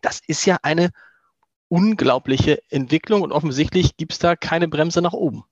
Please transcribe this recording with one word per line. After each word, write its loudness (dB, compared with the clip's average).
Das -4
ist -2
ja 4
eine 2
unglaubliche 2
Entwicklung 0
und -4
offensichtlich 0
gibt's -10
da 2
keine -2
Bremse 0
nach 0
oben. -4